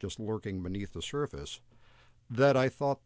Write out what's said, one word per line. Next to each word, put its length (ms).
just 180
lurking 440
beneath 300
the 100
surface, 580
that 280
I 120
thought, 380